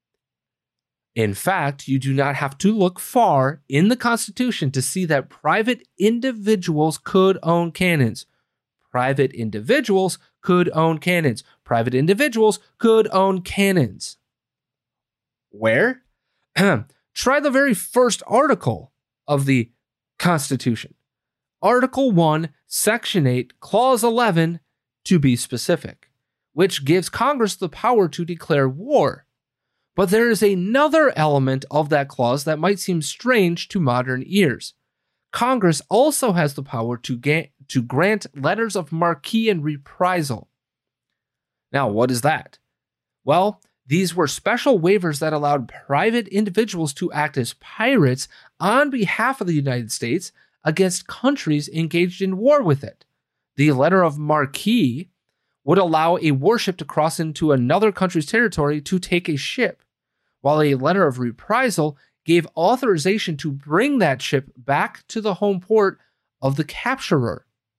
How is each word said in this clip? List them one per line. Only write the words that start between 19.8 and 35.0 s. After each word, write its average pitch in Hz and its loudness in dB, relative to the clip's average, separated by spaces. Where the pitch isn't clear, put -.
Constitution. 139 -2
Article 254 2
one, 160 2
Section 208 -2
eight, 123 -4
Clause 240 0
eleven, 190 0
to 185 4
be 135 4
specific, - -6
which 165 0
gives 180 0
Congress 233 -2
the 180 -8
power 214 2
to 175 -8
declare 160 0
war. 190 0
But 185 0
there 226 4
is 220 0
another 262 2
element 135 0
of 147 0
that 143 0
clause 131 -2
that 156 -2
might 185 0
seem 170 -2
strange 185 -2
to 202 -4
modern 127 -2
ears. 180 -2